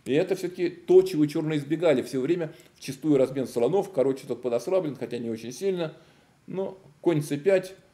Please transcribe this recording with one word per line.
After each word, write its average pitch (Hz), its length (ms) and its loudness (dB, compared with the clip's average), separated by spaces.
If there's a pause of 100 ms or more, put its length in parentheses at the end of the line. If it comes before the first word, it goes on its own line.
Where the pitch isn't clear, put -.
И 113 80 -6
это 180 240 2
все-таки 180 340 -4
то, 180 340 6
чего 156 220 2
черные 156 320 -2
избегали 147 440 2
все - 180 -6
время. 156 340 -2 (220)
Вчистую 143 420 0
размен 131 300 0
слонов, 151 460 0
короче, 135 340 0
тот 127 140 -6
подослаблен, 139 560 -2
хотя 120 200 -8
не 117 120 -6
очень 113 240 -8
сильно. 175 400 -4 (540)
Но 190 300 -8 (220)
конь 160 220 2
c 143 160 -4
пять 185 360 2 (200)